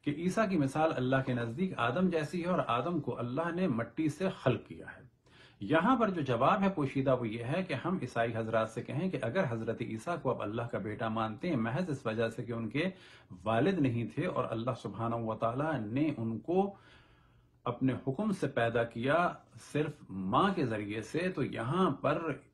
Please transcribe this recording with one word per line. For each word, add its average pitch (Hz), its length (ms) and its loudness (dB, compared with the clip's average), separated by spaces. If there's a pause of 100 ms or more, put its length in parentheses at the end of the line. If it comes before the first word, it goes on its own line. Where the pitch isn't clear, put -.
कि 147 60 2 (100)
ईसा 185 260 2
की 185 100 2
मिसाल 156 360 2
अल्लाह 131 280 2
के 131 140 0
नज़दीक 123 460 -2
आदम 165 280 2
जैसी 160 320 0
है 170 80 -2
और 170 100 2 (120)
आदम 151 300 2
को 120 120 -4
अल्लाह 131 380 -2
ने 185 180 0
मट्टी 127 420 0
से 185 220 -2
खल्क 113 320 2
किया - 240 -14
है। - 180 -18 (540)
यहाँ 165 360 4
पर 220 140 4
जो 175 120 -2
जवाब 135 400 4
है 196 80 4
पोशीदा 135 440 2
वो 120 120 -2
ये 113 160 -4
है 147 200 -2
कि 151 120 -4
हम 165 280 -2
ईसाई 117 300 0
हजरात 110 360 0
से 117 140 -6
कहें 147 280 -2
कि 143 80 -4
अगर 131 280 0
हजरत 113 360 -2
ईसा 113 340 -4
को 135 140 -2
आप 107 100 -2
अल्लाह 110 260 -4
का 117 140 -4
बेटा 107 300 -4
मानते 110 360 -2
हैं 160 120 2
महज 139 320 0
इस 135 160 -4
वजह 113 220 0
से 113 140 -8
कि 117 100 -6
उनके 117 320 -2 (600)
वालिद 147 340 4
नहीं 117 300 2
थे - 180 -4
और - 200 0
अल्लाह 117 300 -2
सुब्हानहू 117 540 -4
व - 60 -2
तआला 131 420 0
ने 117 260 0 (140)
उनको 165 480 0 (1000)
अपने 127 280 2 (120)
हुक्म 202 280 0
से 151 200 -2
पैदा 117 320 4
किया 127 320 0 (460)
सिर्फ 156 480 -2
माँ 113 420 2
के 156 140 0
जरिए 107 360 -4
से, 139 260 -2
तो 160 140 -2
यहाँ 131 540 0
पर 147 440 -2 (120)